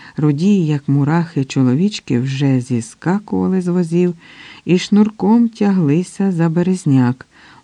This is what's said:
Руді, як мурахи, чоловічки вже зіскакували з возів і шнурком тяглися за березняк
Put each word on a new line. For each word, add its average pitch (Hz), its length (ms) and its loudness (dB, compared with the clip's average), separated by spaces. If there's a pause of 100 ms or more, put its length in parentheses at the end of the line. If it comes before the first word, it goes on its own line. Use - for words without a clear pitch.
(180)
Руді, 160 480 2
як 151 240 -2
мурахи, 143 560 0
чоловічки 135 760 -2
вже 135 420 -2
зіскакували 185 1000 -4
з 175 60 -4
возів 175 480 0 (500)
і 175 140 2
шнурком 214 680 2
тяглися 190 840 0
за 165 180 0
березняк 160 760 0 (380)